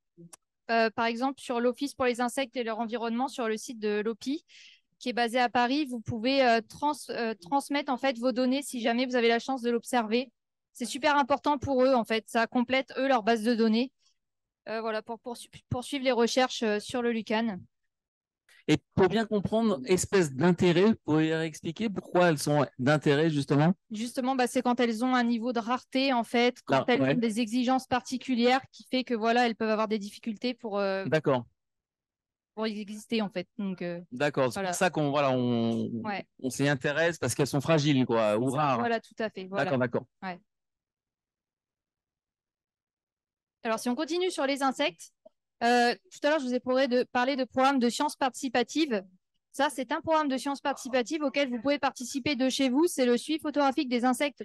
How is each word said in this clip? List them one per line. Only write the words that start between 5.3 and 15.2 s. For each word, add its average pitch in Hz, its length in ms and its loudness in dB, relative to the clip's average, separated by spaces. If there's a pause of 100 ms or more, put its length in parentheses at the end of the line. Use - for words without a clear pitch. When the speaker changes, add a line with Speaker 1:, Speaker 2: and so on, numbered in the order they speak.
Speaker 1:
à 247 120 2
Paris, 247 340 0
vous 247 160 -8
pouvez, 254 460 0
euh, 226 200 4
trans-, 294 260 -4 (180)
euh, 226 240 -4
transmettre 277 580 -4
en 240 60 -2
fait 269 200 -2
vos 254 140 0
données 254 300 0
si 254 180 -8
jamais 233 240 0
vous 247 120 -2
avez 233 120 4
la 233 100 4
chance 254 220 -6
de 233 100 -2
l'observer. 240 600 0 (420)
C'est - 140 -8
super 285 320 0
important 285 400 0
pour 254 240 0
eux, 269 100 6
en 240 120 2
fait. 220 220 -2
Ça 226 200 0
complète, 254 500 -2
eux, 269 120 0
leur 254 140 2
base 226 200 2
de 233 120 2
données. 226 380 2 (760)
Euh, 220 100 -6
voilà, 220 220 -4
pour 226 160 -12
poursu-, - 320 -14 (180)